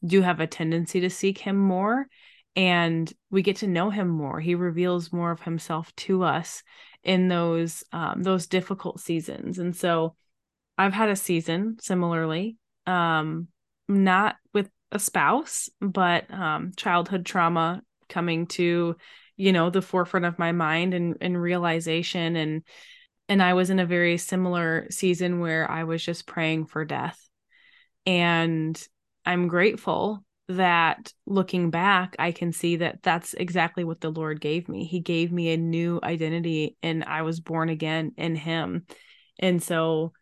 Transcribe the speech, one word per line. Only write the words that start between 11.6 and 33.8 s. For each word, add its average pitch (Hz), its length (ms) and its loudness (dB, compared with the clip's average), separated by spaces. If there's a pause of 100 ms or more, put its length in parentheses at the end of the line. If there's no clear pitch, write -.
similarly, 175 760 -2 (280)
um, 165 600 0 (400)
not 196 480 4 (180)
with 202 160 0 (220)
a 208 80 -2
spouse, 208 720 0 (120)
but, 180 500 0
um, 165 460 -4
childhood 175 480 0
trauma 170 560 0 (260)
coming 170 400 -2
to, 170 480 0 (400)
you 196 160 2
know, 175 200 4
the 185 100 2
forefront 180 440 0
of 170 140 -4
my 170 120 0
mind 170 420 0
and, 175 280 -2
and 180 200 -2
realization. 170 960 0
And, 156 280 -2 (640)
and 196 140 4
I 180 140 6
was 180 160 4
in 190 80 4
a 180 60 2
very 175 320 2
similar 175 720 0
season 180 500 0
where 160 300 0
I 160 140 -4
was 165 200 -4
just - 240 -6
praying 160 400 -2
for 160 180 -4
death. 151 340 -6 (840)
And 165 760 2 (440)
I'm 175 220 2
grateful 196 760 0 (260)
that 175 640 2 (120)
looking 185 440 0
back, 185 500 2
I 175 140 0
can 170 180 -4
see 170 260 -2
that 165 240 -2
that's 170 320 0
exactly 175 520 -2